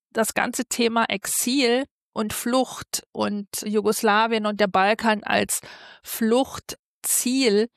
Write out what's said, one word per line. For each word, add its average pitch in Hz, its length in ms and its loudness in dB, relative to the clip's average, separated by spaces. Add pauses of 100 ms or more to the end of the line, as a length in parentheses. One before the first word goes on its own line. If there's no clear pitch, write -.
(100)
das - 240 -2
ganze - 320 -2
Thema 233 420 0
Exil 240 760 0 (280)
und 214 200 -4
Flucht - 680 -2 (100)
und 208 360 -4 (160)
Jugoslawien 214 840 2
und 208 140 -2
der 208 80 4
Balkan 208 540 2
als 208 380 0 (420)
Fluchtziel 240 1700 0